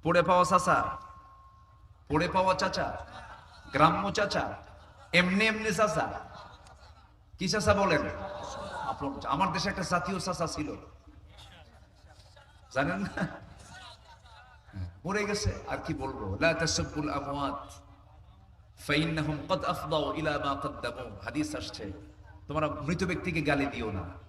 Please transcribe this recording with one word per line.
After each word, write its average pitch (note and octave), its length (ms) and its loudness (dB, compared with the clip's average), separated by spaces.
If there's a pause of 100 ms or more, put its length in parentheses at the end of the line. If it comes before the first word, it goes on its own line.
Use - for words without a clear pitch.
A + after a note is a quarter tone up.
পড়ে E3+ 260 6
পাওয়া F3+ 160 8
চাচা, F3+ 320 6 (1300)
পড়ে F3 260 2
পাওয়া F#3 260 6
চাচা, - 260 0 (880)
গ্রাম্য E3 300 6 (140)
চাচা, G3 260 0 (680)
এমনি F3+ 380 6
এমনি G#3+ 280 0
চাচা। E3 260 4 (1300)
কি F#3 160 -4
চাচা G#3 200 6
বলেন? A#2+ 300 4 (880)
আপন C#3 280 -4
চা-, A#2 160 -4
আমার F#3 180 2
দেশে F#3 160 -2
একটা F#3 240 -2
জাতীয় F#3 260 0
চাচা E3 360 -2
ছিল, D3+ 140 -4 (2000)
জানেন E3+ 340 0
না? - 140 -4 (1800)
মরে G3 240 0
গেছে, G3 220 0 (200)
আর C3+ 140 -2
কি D#3+ 80 -2 (100)
বলবো? B2+ 220 -6 (160)
লা E3 120 6
তাসুব্বুল D3+ 640 0
আমওয়াত C#3 440 -4 (1200)
ফাইন্নাহুম D#3 520 0 (100)
ক্বাদ F#3 140 0 (120)
আফদাউ D3+ 300 0 (160)
ইলা D#3 140 2 (120)
মা C#3 60 2 (100)
ক্বাদ্দামু। B2 440 -6 (200)
হাদিস C#3+ 240 -2 (100)
আসছে, - 260 -10 (640)
তোমরা D3+ 200 0 (200)
মৃত E3+ 220 0
ব্যক্তিকে E3+ 400 -2
গালি C#3 240 2
দিও A#2 240 -4
না। F2 60 -6 (240)